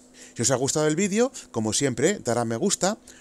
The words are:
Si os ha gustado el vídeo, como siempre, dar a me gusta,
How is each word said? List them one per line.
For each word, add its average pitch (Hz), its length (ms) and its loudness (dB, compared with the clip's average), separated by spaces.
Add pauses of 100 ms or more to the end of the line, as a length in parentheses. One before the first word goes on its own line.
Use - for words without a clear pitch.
(340)
Si - 80 -6
os 117 80 2
ha 135 60 4
gustado 139 300 0
el 156 100 0
vídeo, 208 360 0 (180)
como 110 220 -2
siempre, 139 460 0
dar 117 180 -2
a 117 80 0
me 113 120 -4
gusta, 185 420 0 (220)